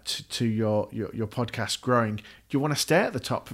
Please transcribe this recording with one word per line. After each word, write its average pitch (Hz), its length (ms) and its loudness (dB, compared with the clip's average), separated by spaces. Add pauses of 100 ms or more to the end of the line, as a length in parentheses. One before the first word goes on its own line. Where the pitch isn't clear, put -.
to, - 240 -6
to - 160 -2
your, 107 460 2
your, 110 220 -4
your 110 140 -4
podcast 117 540 -4
growing. 113 380 2 (300)
You 143 100 2
wanna 147 160 2
stay 156 260 4
at 240 120 0
the 127 60 -2
top - 340 -4